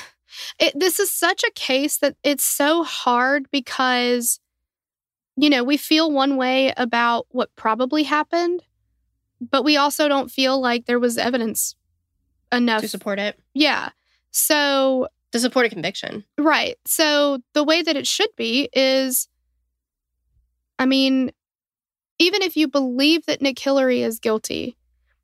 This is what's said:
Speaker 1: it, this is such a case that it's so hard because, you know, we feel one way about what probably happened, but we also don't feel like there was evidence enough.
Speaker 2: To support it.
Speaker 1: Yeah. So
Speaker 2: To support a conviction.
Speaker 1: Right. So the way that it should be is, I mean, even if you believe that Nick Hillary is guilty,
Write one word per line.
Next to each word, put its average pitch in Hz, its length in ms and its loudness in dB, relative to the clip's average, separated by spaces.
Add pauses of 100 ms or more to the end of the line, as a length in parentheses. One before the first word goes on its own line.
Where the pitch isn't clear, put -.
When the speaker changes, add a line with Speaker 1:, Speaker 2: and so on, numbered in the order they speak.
(580)
Speaker 1:
it, 320 200 0
this 349 200 0
is 403 120 0
such 359 340 -2
a 453 80 -2
case 277 460 -2
that 285 260 -2
it's 285 200 0
so 311 380 2
hard 262 680 0
because, 247 920 -2 (960)
you 285 140 2
know, 254 140 2
we 285 120 2
feel 311 340 2
one 277 260 0
way 262 400 2
about 233 540 0
what - 260 -4
probably 254 460 -2
happened, 339 600 -2 (760)
but 262 240 0
we 302 120 4
also 285 320 2
don't 277 240 0
feel 262 280 0
like 240 260 -2
there 240 120 0
was 240 180 0
evidence 233 600 -2 (760)
enough. 233 300 2
Speaker 2:
To 214 60 -6
support 202 320 -6
it. 202 180 -6 (160)
Speaker 1:
Yeah. 277 360 0 (400)
So 269 760 2 (240)
Speaker 2:
To 240 80 -2
support 247 260 2
a - 20 -2
conviction. 202 560 -8 (140)
Speaker 1:
Right. 294 380 0 (100)
So 294 540 0 (120)
the 302 120 2
way 320 180 2
that 320 140 -2
it 269 100 -4
should - 300 -2
be 233 360 -2
is, 262 560 0 (1500)
I 254 80 0
mean, 262 460 2 (840)
even 370 240 4
if 370 140 -2
you 302 120 2
believe 277 580 0
that - 160 -4
Nick 269 160 -2
Hillary 262 440 2
is 226 180 -2
guilty, - 560 -4 (480)